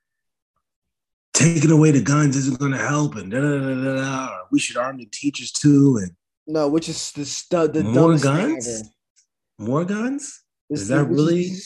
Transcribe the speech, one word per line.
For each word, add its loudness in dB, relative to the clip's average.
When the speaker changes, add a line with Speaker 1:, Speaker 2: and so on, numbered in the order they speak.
Speaker 1:
"Taking 4
away 8
the 4
guns 2
isn't -2
gonna -4
help," -4
and -12
da, -2
da, 0
da, -4
da, -4
da, -6
or, -12
"We 0
should -4
arm -6
the -18
teachers -8
too," 4
and -8
Speaker 2:
No, -2
which -2
is -10
the -8
stu-, -2
the -2
Speaker 1:
More -2
Speaker 2:
dumbest 6
thing 2
Speaker 1:
guns? -2
Speaker 2:
ever. -10
Speaker 1:
More -2
guns? -6
Speaker 2:
It's -6
Speaker 1:
Is -8
Speaker 2:
the, 0
Speaker 1:
that 2
Speaker 2:
which 0
Speaker 1:
really, 2
Speaker 2:
the 0
Speaker 1:
is -10